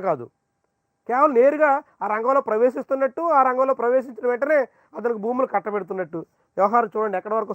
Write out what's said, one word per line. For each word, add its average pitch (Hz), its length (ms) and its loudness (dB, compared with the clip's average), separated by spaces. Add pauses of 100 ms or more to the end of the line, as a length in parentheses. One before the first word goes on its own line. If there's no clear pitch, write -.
కాదు, 135 180 -2 (840)
కేవలం 277 280 2
నేరుగా 294 320 4 (320)
ఆ 196 120 -2
రంగంలో 254 360 0
ప్రవేశిస్తున్నట్టు, 262 760 -2 (140)
ఆ - 100 8
రంగంలో 262 340 0
ప్రవేశించిన 247 500 -2
వెంటనే 277 280 0 (380)
అతనికి 226 280 -4
భూములు 247 280 -2
కట్టబెడుతున్నట్టు 190 640 -6 (380)
వ్యవహారం 208 360 2
చూడండి 214 260 -2
ఎక్కడి 214 180 -4
వరకు 208 180 -4